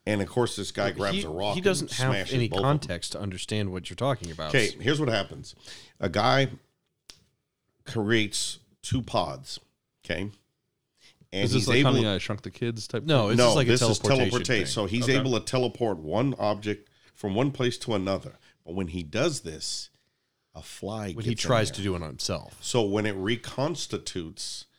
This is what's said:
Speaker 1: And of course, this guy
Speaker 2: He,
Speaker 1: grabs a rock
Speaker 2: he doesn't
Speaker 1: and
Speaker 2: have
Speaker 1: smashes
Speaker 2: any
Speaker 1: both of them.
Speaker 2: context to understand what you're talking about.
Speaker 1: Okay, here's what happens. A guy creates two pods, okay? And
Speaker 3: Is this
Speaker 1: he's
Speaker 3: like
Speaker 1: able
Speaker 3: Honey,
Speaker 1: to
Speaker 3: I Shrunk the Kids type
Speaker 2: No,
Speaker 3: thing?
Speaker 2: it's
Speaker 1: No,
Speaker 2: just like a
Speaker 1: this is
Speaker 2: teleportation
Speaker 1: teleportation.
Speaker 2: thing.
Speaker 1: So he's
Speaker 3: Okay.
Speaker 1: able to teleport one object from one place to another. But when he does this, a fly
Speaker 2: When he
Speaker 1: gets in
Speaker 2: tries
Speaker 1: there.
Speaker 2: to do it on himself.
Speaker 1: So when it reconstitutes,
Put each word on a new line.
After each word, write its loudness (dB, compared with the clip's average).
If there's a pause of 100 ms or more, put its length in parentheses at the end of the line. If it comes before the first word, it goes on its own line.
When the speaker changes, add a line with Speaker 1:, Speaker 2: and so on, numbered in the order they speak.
Speaker 1:
And 0
of -4
course, 0
this -8
guy 0
Speaker 2:
He, 0
Speaker 1:
grabs -2
a -6
rock -2
Speaker 2:
he -2
doesn't 0
Speaker 1:
and -6
Speaker 2:
have 2
Speaker 1:
smashes -2
Speaker 2:
any 2
Speaker 1:
both -2
of 2
them. 4
Speaker 2:
context -6
to -8
understand -4
what -8
you're -14
talking -2
about. -6
Speaker 1:
Okay, 2 (100)
here's 0
what 0
happens. -4 (460)
A -2
guy 4 (1400)
creates 0 (240)
two 0
pods, -4 (440)
okay? -2
And -6 (1120)
Speaker 3:
Is 2
this 4
Speaker 1:
he's 0
Speaker 3:
like 4
Speaker 1:
able 6
Speaker 3:
Honey, 4
Speaker 1:
to 2
Speaker 3:
I 0
Shrunk -6
the -12
Kids -6
type -6
Speaker 2:
No, 4
Speaker 3:
thing? 2
Speaker 2:
it's 6
Speaker 1:
No, 8
Speaker 2:
just 6
like 4
a 6
Speaker 1:
this 6
is 4
Speaker 2:
teleportation 4 (120)
Speaker 1:
teleportation. 2
Speaker 2:
thing. -2
Speaker 1:
So 0
he's 0
Speaker 3:
Okay. 4
Speaker 1:
able 2
to 0
teleport 0
one 0
object -2 (260)
from -4
one 2
place 0
to -4
another. -2 (260)
But -12
when -4
he -6
does -2
this, -10 (640)
a -16
fly -8
Speaker 2:
When -8
he 0
Speaker 1:
gets -4
in 0
Speaker 2:
tries 4
Speaker 1:
there. -8
Speaker 2:
to -4
do 0
it -4
on -8
himself. -6
Speaker 1:
So 2
when 2
it -2
reconstitutes, -6 (140)